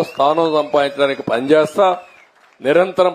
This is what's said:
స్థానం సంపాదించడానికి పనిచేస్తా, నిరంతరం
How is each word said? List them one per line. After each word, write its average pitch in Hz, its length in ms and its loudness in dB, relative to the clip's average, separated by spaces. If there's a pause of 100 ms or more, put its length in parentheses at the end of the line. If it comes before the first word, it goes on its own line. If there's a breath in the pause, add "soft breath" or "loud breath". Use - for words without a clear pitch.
స్థానం 156 380 0 (100)
సంపాదించడానికి 139 720 -2
పనిచేస్తా, 151 560 2 (720)
నిరంతరం 180 540 0